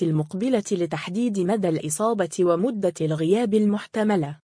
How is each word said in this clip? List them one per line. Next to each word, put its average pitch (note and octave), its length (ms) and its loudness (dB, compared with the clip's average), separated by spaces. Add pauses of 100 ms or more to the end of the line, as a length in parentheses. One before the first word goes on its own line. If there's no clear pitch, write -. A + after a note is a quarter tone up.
المقبلة F3+ 720 0
لتحديد F#3 680 -2
مدى F#3+ 300 0
الإصابة F3 720 -2
ومدة F3+ 640 2
الغياب E3 520 0
المحتملة. G#3 840 0 (120)